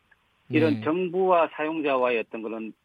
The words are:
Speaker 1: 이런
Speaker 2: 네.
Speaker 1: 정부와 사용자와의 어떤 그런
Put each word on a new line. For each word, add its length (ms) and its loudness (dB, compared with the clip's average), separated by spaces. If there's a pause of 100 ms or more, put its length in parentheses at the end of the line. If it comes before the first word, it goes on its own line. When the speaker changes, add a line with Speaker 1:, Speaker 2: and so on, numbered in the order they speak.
(520)
Speaker 1:
이런 240 2
Speaker 2:
네. 60 -8
Speaker 1:
정부와 720 2
사용자와의 680 0
어떤 200 -10
그런 320 -8 (120)